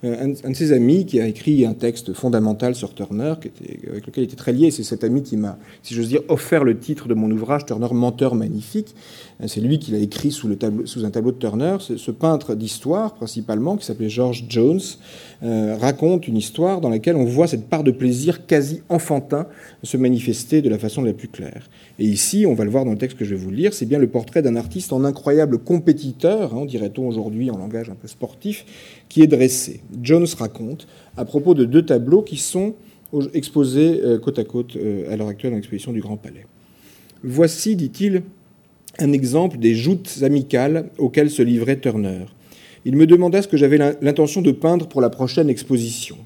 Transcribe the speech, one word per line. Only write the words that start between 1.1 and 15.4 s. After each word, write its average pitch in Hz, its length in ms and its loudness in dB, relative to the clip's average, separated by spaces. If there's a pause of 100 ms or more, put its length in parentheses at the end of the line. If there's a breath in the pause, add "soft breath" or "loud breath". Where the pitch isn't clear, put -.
a 113 60 0
écrit 127 400 2
un 110 80 -2
texte 117 380 -4
fondamental 117 640 0
sur 104 180 -10
Turner, 104 460 -6
qui - 80 -14
était, - 420 -16
avec 104 160 -12
lequel - 180 -4
il - 20 -4
était 127 100 -12
très - 160 -4
lié, 151 180 6
c'est 127 140 -8
cet - 180 -6
ami 120 200 0
qui 120 140 -6
m'a, 104 220 -4 (240 loud breath)
si - 120 -14
j'ose 117 140 -2
dire, 139 200 0
offert 156 340 2
le 117 160 2
titre 147 300 -8
de 117 60 0
mon 107 160 0
ouvrage, 123 360 -2
Turner, 117 260 -4
menteur 123 440 0
magnifique. 110 580 -6 (460 loud breath)
Euh, 113 80 -10
c'est - 120 -6
lui 139 200 0
qui 117 100 -10
l'a 107 80 0
écrit 104 320 -2
sous 143 160 -8
le 104 100 -2
tableau, 110 300 -4
sous 117 180 -8
un 107 60 -2
tableau 117 220 -2
de 127 60 -8
Turner. 127 420 -2
C'est 123 180 -8
ce - 140 -8
peintre 147 420 -2
d'histoire, 151 600 -4
principalement, 117 600 -4
qui 208 80 -8
s'appelait 110 240 -6
George 120 400 -2
Jones, 127 340 2 (600 loud breath)